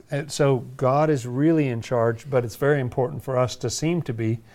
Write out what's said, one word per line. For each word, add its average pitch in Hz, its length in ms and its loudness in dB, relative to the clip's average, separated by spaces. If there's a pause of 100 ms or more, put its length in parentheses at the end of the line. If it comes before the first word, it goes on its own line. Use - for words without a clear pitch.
(100)
and 147 200 -6
so 135 360 2 (100)
God 139 320 2
is 131 180 0
really 143 420 2
in 117 120 -2
charge, 117 480 0
but 131 160 2
it's 113 120 -10
very 143 220 2
important 127 460 -4
for 131 140 -2
us 127 180 0
to 120 140 -4
seem 165 320 -2
to 131 100 -6
be 113 280 -2 (140)